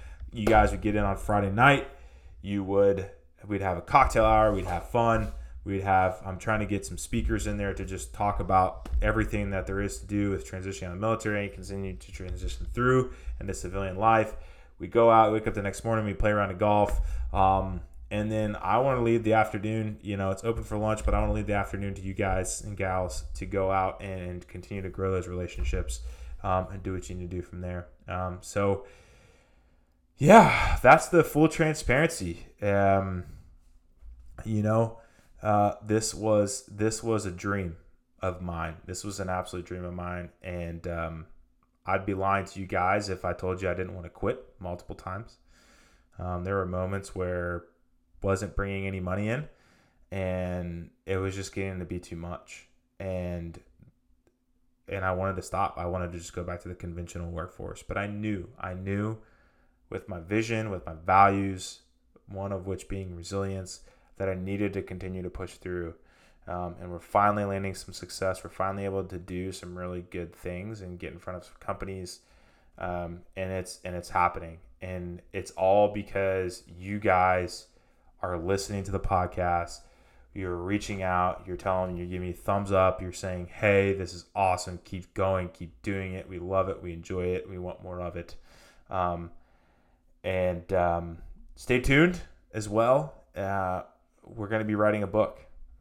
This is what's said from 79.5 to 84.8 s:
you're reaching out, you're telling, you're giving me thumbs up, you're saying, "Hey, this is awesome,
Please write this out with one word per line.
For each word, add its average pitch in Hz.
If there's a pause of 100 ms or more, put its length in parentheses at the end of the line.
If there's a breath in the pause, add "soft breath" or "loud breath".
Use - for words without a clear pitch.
you're 90
reaching 98
out, 90
you're 90
telling, 92
you're 87
giving 90
me 87
thumbs 101
up, 95
you're 90
saying, 90
"Hey, 98
this 92
is 87 (100)
awesome, 90